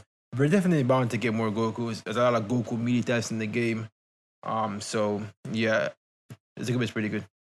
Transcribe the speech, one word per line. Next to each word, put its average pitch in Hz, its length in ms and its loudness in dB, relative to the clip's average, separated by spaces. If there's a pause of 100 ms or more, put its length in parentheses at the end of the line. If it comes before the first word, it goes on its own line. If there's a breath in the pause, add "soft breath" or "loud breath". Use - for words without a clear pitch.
(380)
we're 143 120 4
definitely 175 340 4
bound 127 280 4
to 120 60 -2
get 110 160 0
more 110 180 0
Gokus. 113 520 -2
There's 107 140 -4
a 120 60 2
lot 123 120 4
of 110 120 2
Goku 120 300 0
melee 120 240 2
types 117 300 0
in 113 80 -4
the 110 80 -2
game. 110 400 -2 (560)
Um, 110 380 -4
so 104 400 -2 (300)
yeah, 110 380 0 (680)
this 107 120 -6
equipment 120 160 0
is 107 80 -4
pretty 107 180 -2
good. 104 160 -6 (260)